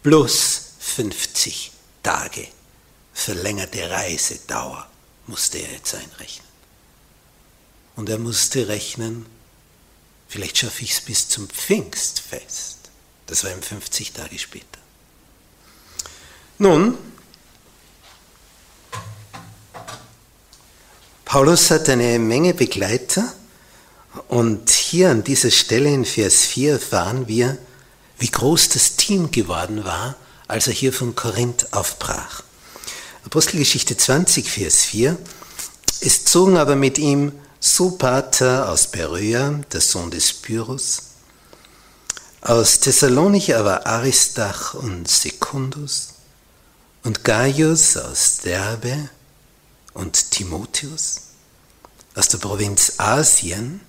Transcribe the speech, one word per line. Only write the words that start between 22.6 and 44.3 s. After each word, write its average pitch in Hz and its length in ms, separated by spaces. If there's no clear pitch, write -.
und 113 420
hier 175 400
an 110 140
dieser 127 260
Stelle 139 420
in 131 140
Vers - 400
vier 143 260
erfahren 113 560
wir, 123 300
wie 123 120
groß 156 380
das - 280
Team 190 340
geworden 98 540
war, 92 300
als 110 200
er 117 80
hier 131 180
von 120 220
Korinth 120 580
aufbrach. - 680
Apostelgeschichte - 720
zwanzig, 143 540
Vers - 340
vier: 131 320
„Es - 240
zogen 185 320
aber 143 180
mit 139 220
ihm 143 340
Sopater 131 1080
aus - 220
Beroea, 113 720
der 87 80
Sohn 87 300
des 80 240
Pyrrhus, - 800
aus 117 380
Thessalonich 147 760
aber 101 300
Aristach 117 880